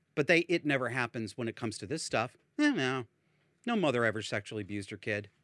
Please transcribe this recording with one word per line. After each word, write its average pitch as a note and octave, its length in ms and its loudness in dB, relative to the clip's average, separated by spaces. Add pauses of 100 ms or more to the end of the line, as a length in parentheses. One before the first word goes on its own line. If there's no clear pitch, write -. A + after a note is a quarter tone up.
(140)
But C#3+ 120 2
they, E3+ 140 6
it E3+ 260 0
never B2+ 240 0
happens A#2 480 -4
when A#2 100 -2
it G#2+ 80 -6
comes A2 220 -6
to G#2 80 -10
this D3+ 160 -6
stuff. A#2+ 340 -2 (220)
Eh, D4 120 4
no. C3 360 0 (580)
No A#3 120 0
mother B2+ 280 4
ever G#2+ 180 0
sexually G#2+ 400 -6
abused G2+ 280 -8
her G#2+ 60 -8
kid. G#2 340 -6 (120)